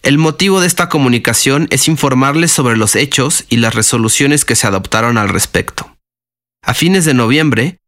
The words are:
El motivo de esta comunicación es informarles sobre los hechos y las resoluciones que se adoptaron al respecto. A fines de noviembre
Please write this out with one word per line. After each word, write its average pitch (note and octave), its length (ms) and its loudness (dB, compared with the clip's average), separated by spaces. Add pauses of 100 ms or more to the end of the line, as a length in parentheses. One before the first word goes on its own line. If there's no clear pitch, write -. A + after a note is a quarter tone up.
El C#3+ 140 2
motivo F3+ 440 2
de F3 80 0
esta F3 200 -2
comunicación C3+ 800 0
es - 180 0
informarles C#3+ 640 0
sobre A#2+ 240 0
los G#2+ 180 0
hechos C#3 540 -2
y A#2 80 0
las A2+ 180 0
resoluciones A#2+ 680 0
que A#2 100 -2
se A2+ 140 0
adoptaron A2 500 0
al G#2 100 0
respecto. - 680 -6 (680)
A - 100 -4
fines F3 320 0
de D3+ 100 2
noviembre B2+ 720 0